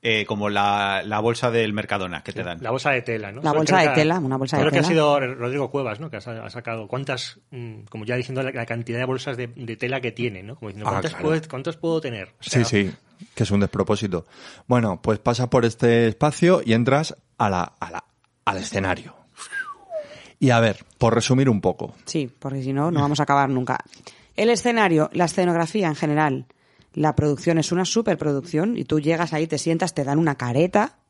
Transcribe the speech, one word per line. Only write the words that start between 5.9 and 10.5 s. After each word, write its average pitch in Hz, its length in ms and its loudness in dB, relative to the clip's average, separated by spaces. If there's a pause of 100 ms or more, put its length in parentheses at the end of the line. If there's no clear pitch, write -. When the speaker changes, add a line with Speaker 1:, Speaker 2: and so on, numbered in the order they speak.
Speaker 2:
¿no? 160 100 -10
Que 113 80 -10
ha - 20 -10
sa-, 113 240 -12
ha 107 60 -12
sacado 113 380 -10
cuántas, 135 500 -6 (140)
mm, 113 360 -14
como 110 160 -12
ya 123 120 -2
diciendo 127 260 -4
la, 131 80 -4
la 117 160 -6
cantidad 117 320 -6
de 127 80 -2
bolsas 127 320 -4
de, 123 100 -6
de 117 280 -12
tela 127 260 -4
que 117 100 -4
tiene, 107 300 -6
¿no? 110 140 -16